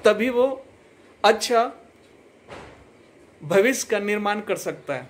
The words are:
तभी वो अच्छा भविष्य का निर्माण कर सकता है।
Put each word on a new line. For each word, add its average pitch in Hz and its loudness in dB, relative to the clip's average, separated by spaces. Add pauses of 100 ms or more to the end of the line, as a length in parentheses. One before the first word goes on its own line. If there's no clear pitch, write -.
तभी 214 4
वो 247 2 (800)
अच्छा 220 2 (1800)
भविष्य 196 2
का 208 0
निर्माण 208 -2
कर 202 -4
सकता - -10
है। 131 -10